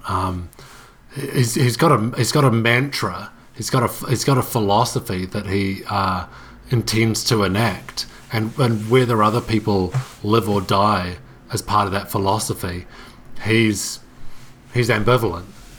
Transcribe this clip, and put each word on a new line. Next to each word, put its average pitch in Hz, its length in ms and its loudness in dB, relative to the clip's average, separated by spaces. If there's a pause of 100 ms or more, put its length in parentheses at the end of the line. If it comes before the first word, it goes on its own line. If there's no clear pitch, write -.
um, 92 400 -4 (680)
he's, 131 400 -2
he's 123 220 2
got 151 140 4
a, 117 260 2
he's 120 140 0
got 151 140 4
a 131 60 4
mantra. 113 800 0 (240)
He's - 140 -8
got 127 140 2
a, - 260 -4
he's 113 140 0
got 135 140 2
a 127 60 2
philosophy 104 840 0
that 101 200 -6
he, 98 420 -2
uh, 95 380 -2 (420)
intends 113 560 0
to 107 180 2
enact, 98 640 -2 (280)
and, 110 240 -2
and 113 320 0
whether 120 340 4
other 110 180 2
people 101 520 0 (300)
live 104 260 2
or 101 120 2
die 98 560 2 (360)
as 110 80 -4
part 104 240 2
of 95 80 -4
that 101 180 -4
philosophy, 98 760 -2 (580)
he's, 107 560 2 (760)
he's 120 160 2
ambivalent. 107 560 2 (340)